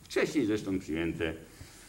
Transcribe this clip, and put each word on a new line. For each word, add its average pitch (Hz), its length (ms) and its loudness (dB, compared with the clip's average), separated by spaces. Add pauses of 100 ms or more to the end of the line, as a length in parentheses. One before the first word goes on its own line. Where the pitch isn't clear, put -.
wcześniej 165 440 2
zresztą 101 340 2
przyjęte, 82 540 0 (560)